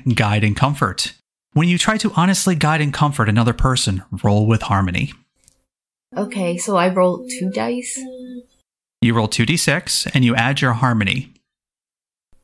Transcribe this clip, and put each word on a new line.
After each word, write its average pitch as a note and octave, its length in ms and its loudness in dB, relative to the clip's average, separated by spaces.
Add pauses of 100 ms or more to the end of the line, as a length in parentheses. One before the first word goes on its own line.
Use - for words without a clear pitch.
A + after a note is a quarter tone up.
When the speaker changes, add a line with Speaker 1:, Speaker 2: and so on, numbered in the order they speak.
(140)
Speaker 1:
guide G#2 300 2
and G#2 120 2
comfort. C3 580 -2 (400)
When D#3+ 140 4
you F3 100 2
try A3 200 0
to G#3 180 -2
honestly F3+ 380 2
guide D#3 260 0
and D3 120 0
comfort C#3+ 360 0
another A2+ 240 4
person, A#2+ 520 0 (180)
roll G#2 240 4
with A2 160 2
harmony. G2 500 0 (1040)
Speaker 2:
Okay, F3+ 420 -4
so G3 180 -2
I F3+ 160 2
roll F3+ 360 0
two F#3 220 -6
dice? A#3+ 480 -6 (1000)
Speaker 1:
You A#2 140 2
roll A2+ 140 0
two A#2 180 0
D D#3+ 100 0
six, - 580 -2
and B2+ 100 4
you A#2 120 4
add B2+ 240 0
your B2+ 140 2
harmony. A#2 580 0 (1120)